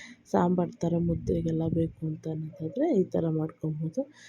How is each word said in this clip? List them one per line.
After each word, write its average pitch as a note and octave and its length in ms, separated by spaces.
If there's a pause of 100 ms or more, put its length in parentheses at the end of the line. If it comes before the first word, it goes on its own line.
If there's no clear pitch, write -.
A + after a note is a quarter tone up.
(260)
ಸಾಂಬಾರು F3+ 460
ಥರ E3+ 260
ಮುದ್ದೆಗೆಲ್ಲ E3 680
ಬೇಕು E3 400
ಅಂತ D#3+ 200
ಅನ್ನೋದಾದ್ರೆ D#3+ 720
ಈ F3+ 40
ಥರ E3 260
ಮಾಡ್ಕೊಬೋದು. D#3+ 720 (280)